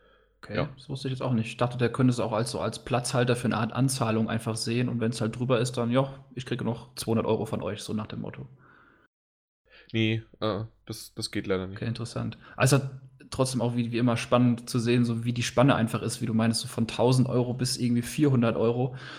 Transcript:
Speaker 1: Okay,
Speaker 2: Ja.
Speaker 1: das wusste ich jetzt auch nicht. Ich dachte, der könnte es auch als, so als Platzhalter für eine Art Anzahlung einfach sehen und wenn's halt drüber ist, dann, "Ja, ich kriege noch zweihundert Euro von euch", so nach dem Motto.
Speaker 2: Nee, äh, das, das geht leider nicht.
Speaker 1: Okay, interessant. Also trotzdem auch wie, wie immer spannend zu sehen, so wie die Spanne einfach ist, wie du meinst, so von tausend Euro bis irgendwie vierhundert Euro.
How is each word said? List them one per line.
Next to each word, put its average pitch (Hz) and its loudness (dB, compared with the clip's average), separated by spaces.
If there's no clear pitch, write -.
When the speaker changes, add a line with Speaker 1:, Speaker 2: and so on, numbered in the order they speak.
Speaker 1:
Okay, 101 -10
Speaker 2:
Ja. 90 -2
Speaker 1:
das - -20
wusste 139 -6
ich 131 -2
jetzt 127 -6
auch 127 0
nicht. 110 2
Ich - -12
dachte, 123 0
der 120 2
könnte 127 4
es 117 -2
auch 107 0
als, 107 0
so 78 -4
als 104 -4
Platzhalter 123 2
für 123 -4
eine 107 2
Art 110 0
Anzahlung 113 2
einfach 113 -2
sehen 120 0
und 120 -2
wenn's 113 -2
halt 110 -2
drüber 123 2
ist, 127 0
dann, 117 0
"Ja, 135 2
ich 127 -10
kriege - -4
noch - -6
zweihundert 113 0
Euro 110 0
von - -6
euch", 104 -6
so - -8
nach 110 -4
dem 113 -10
Motto. 131 -10
Speaker 2:
Nee, 110 2
äh, 104 -2
das, - -14
das - -8
geht 101 -4
leider 92 0
nicht. 95 -12
Speaker 1:
Okay, 110 -6
interessant. 113 -6
Also 131 4
trotzdem 127 -2
auch 120 0
wie, 117 -2
wie 117 -2
immer 120 4
spannend 123 2
zu 131 0
sehen, 120 4
so 113 0
wie 120 0
die 120 -2
Spanne 120 6
einfach 110 0
ist, 113 -4
wie 117 -2
du 117 0
meinst, 113 2
so - -8
von 117 -2
tausend 123 4
Euro 120 0
bis 127 -2
irgendwie 120 2
vierhundert 127 2
Euro. 123 0